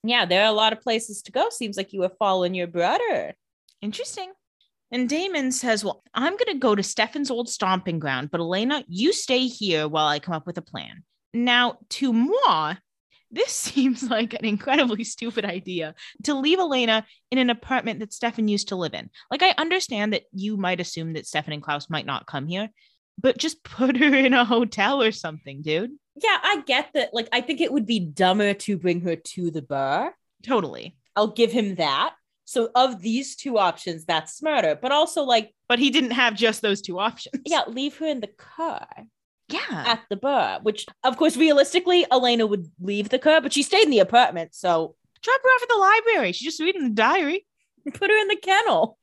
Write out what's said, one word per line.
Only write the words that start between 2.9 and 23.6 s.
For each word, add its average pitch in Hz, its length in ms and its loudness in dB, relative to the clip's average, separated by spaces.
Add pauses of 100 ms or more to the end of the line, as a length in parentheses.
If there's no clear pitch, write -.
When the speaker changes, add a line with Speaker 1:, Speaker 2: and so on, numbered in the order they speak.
Speaker 2:
Interesting. 370 480 -10 (580)
And 247 180 -2
Damon 302 440 -2
says, 220 340 -2
"Well, - 160 -4 (140)
I'm 320 220 0
gonna 415 200 -2
go 240 160 2
to 202 80 0
Stefan's 247 480 -4
old 233 200 -4
stomping 185 500 -2
ground, 139 320 -4
but 170 100 -4
Elena, 220 460 -2
you 220 260 0
stay 254 320 0
here 175 420 -2
while 151 200 2
I 147 100 0
come 170 160 -6
up 156 140 -6
with 175 100 -10
a 165 60 -10
plan." 85 400 -16 (320)
Now, 240 420 2 (120)
to 262 220 -2
moi, 226 680 2 (520)
this 226 240 -2
<laughs> - 0 -
seems 262 560 0
like 233 240 -2
an 226 100 -8
incredibly 233 600 0
stupid 226 420 -6
idea 180 480 -6 (300)
to 294 100 0
leave 294 240 2
Elena 247 480 2 (240)
in 254 80 0
an 247 140 2
apartment 233 480 -4
that 214 120 -12
Stefan 233 360 -4
used 202 220 0
to 196 60 -4
live 175 200 -4
in. - 160 -12 (180)
Like, 311 140 0
I 381 160 4
understand 294 540 -2
that - 180 -4
you 202 260 -6
might 180 220 -2
assume 165 340 -8
that 156 140 -10
Stefan 151 260 -4
and 147 80 -10
Klaus 147 300 -6
might 156 160 -6
not 139 180 -6
come 147 220 -8
here, 196 220 -6 (500)
but 262 180 2
just - 260 -6